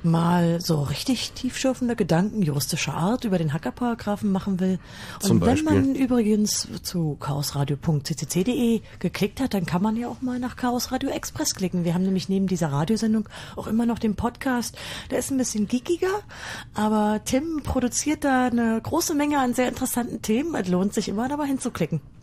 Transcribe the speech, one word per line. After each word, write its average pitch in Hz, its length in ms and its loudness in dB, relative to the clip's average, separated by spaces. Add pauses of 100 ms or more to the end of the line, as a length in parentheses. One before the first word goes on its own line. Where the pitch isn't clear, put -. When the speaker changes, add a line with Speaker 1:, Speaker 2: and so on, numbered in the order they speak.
Speaker 1:
mal 170 560 4
so 165 220 0
richtig 143 500 -2
tiefschürfende 247 640 -2
Gedanken 202 460 2
juristischer 143 520 0
Art 202 300 0
über 190 140 2
den 156 160 0
Hackerparagraphen 220 800 -2
machen 190 260 -2
will. 185 180 2 (380)
Und - 80 -8
Speaker 2:
Zum 175 160 6
Speaker 1:
wenn 170 80 4
Speaker 2:
Beispiel. 285 240 4
Speaker 1:
man 269 240 4
übrigens 220 720 2 (160)
zu 160 380 -2
chaosradio 143 560 -2
punkt 147 300 0
C 160 100 -2
C 143 100 -6
C 180 160 0
punkt - 40 2 (120)
D 233 160 4
E 214 60 0 (180)
geklickt 202 400 -2
hat, 262 140 0
dann 190 120 0
kann 175 160 0
man 220 140 2
ja 240 140 -4
auch 240 120 -10
mal 247 180 -2
nach 247 180 -6
Chaos 247 340 -2
Radio 262 180 -2
Express - 460 -4
klicken. 180 300 -2
Wir 170 80 0
haben 180 100 0
nämlich 190 240 0
neben 190 200 0
dieser 175 220 0
Radiosendung 214 600 2 (260)
auch - 120 -10
immer 226 180 2
noch 233 120 0
den 214 180 0
Podcast. 240 600 -2 (320)
Der 254 100 -2
ist - 120 -4
ein 269 60 0
bisschen 214 320 0
geekiger, 339 380 0 (680)
aber 214 500 2
Tim 311 400 0
produziert 262 640 0
da 254 220 4
eine 226 360 2
große 320 320 0
Menge 294 240 2
an 247 140 2
sehr 247 160 2
interessanten 240 520 -2
Themen. 285 340 0
Es 185 120 -2
lohnt 180 260 2
sich 214 140 -2
immer, 214 220 -2
da 285 80 -2
mal 294 100 -2
hinzuklicken. 220 540 -2 (220)